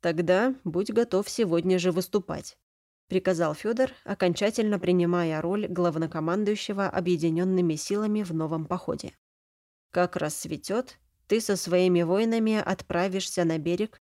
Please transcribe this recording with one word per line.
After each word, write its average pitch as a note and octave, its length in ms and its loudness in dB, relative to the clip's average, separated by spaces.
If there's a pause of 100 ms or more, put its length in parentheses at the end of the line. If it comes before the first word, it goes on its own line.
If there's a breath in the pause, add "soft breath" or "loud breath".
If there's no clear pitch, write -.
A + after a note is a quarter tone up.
"Тогда F3+ 600 2
будь F#3+ 300 -2
готов G#3 360 0
сегодня F#3 500 2
же F3+ 120 2
выступать", F3 640 -4 (520)
приказал F3 460 0
Федор, A#3 380 -2 (120)
окончательно G3+ 720 0
принимая F3 640 2
роль G3 260 -2
главнокомандующего F3 1200 -2
объединенными F3 920 2
силами G#3+ 460 -2
в F3 120 -6
новом D#3+ 320 -2
походе. - 460 -6 (800)
"Как F3 260 0
рассветет, E3 840 -6 (280)
ты A3 140 2
со G#3 160 0
своими F3+ 460 4
воинами A3 600 2
отправишься F#3 840 -2
на E3 120 2
берег F3 460 -2